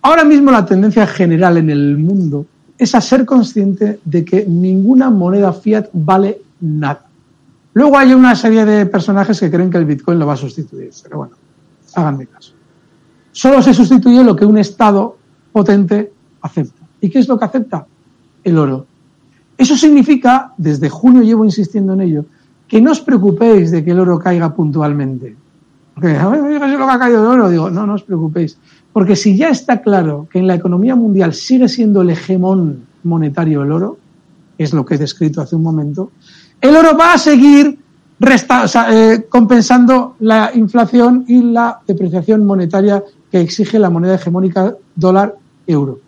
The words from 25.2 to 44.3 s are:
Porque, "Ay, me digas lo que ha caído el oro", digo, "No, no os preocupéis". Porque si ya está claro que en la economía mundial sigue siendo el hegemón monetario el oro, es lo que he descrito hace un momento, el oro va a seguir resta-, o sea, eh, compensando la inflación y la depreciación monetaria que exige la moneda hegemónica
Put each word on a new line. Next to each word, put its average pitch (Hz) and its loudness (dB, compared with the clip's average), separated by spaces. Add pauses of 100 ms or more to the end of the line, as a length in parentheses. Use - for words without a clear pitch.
Porque, 160 -4
"Ay, 214 -2
me 285 -4
digas 285 -4
lo 269 -4
que 269 0
ha 247 0
caído 240 2
el 247 2
oro", 202 2
digo, 170 -2
"No, 190 -6
no 202 -4
os 202 -8
preocupéis". 160 -6 (340)
Porque 196 0
si 196 0
ya 320 0
está 254 -2
claro 165 -2
que 185 -4
en 185 0
la 180 0
economía 185 -2
mundial 196 0
sigue 254 0
siendo 208 0
el 180 0
hegemón 180 -4 (180)
monetario 160 -2
el 143 -4
oro, 185 -6 (600)
es 151 -4
lo 139 -2
que 160 -4
he - -4
descrito 151 -6
hace 165 -8
un 160 -2
momento, 160 -6 (480)
el 285 4
oro 320 4
va 330 4
a 302 2
seguir 285 4 (420)
resta-, 254 2
o 202 -2
sea, 226 0
eh, 220 2
compensando 247 2
la 220 0
inflación 240 2
y 240 4
la 233 -2
depreciación 190 -2
monetaria 196 -2 (280)
que 185 0
exige 214 -4
la 190 2
moneda 175 -2
hegemónica 185 -4 (200)